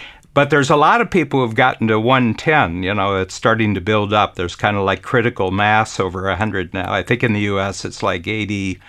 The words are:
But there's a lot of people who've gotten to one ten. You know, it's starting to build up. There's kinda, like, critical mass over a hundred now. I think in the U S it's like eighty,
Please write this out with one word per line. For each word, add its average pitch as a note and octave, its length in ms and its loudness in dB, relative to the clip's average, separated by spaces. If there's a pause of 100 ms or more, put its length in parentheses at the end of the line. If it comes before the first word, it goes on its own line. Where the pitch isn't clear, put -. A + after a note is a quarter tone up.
(340)
But C#3+ 160 4
there's C#3+ 180 4
a D#3 80 4
lot E3+ 240 4
of A3 100 -4
people C#3+ 300 0
who've A2+ 140 -2
gotten B2 340 2
to A2 100 2
one A#2+ 360 2
ten. G#2 480 0
You F2+ 100 -2
know, G2 240 0
it's F#2 180 -4
starting A2+ 400 0
to F#2+ 60 -2
build G#2 320 0
up. G#2 220 2
There's F2 220 -6
kinda, G#2 260 0
like, F#2+ 180 0
critical A2+ 500 -2
mass G#2+ 480 0
over F#2 300 -4
a F#2 80 0
hundred G2 380 -4
now. F#2 180 -4
I G2 100 -2
think A#2+ 220 -2
in A2+ 80 0
the G#2 80 -2
U G2+ 180 -2
S G2 280 -4
it's - 160 -10
like F#2+ 240 -4
eighty, G2+ 520 -4 (100)